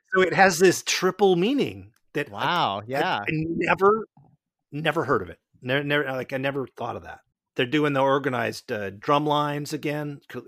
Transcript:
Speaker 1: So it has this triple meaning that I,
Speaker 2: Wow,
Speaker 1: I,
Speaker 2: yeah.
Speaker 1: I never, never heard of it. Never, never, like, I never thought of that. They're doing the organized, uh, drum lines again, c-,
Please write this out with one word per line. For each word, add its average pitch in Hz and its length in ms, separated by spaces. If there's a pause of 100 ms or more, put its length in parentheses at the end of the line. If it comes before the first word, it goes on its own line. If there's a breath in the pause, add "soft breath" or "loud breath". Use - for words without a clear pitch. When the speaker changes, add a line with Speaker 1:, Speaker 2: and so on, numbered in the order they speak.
(140)
Speaker 1:
So 190 80
it 170 100
has 180 260
this 180 280
triple 185 500
meaning 160 560 (220)
that 143 140
I, 104 40
Speaker 2:
Wow, 120 480
Speaker 1:
I, 107 60
Speaker 2:
yeah. 139 320
Speaker 1:
I 104 120
never, 175 760 (680)
never 151 320
heard 120 180
of 87 80
it. 80 80 (220)
Never, 131 240
never, 147 200
like, 131 280
I 139 40
never 135 300 (100)
thought 117 200
of 90 60
that. 80 180 (360)
They're 131 100
doing 147 260
the 135 80
organized, 135 720
uh, 104 200
drum 143 360
lines 147 460
again, 147 480 (120)
c-, 123 160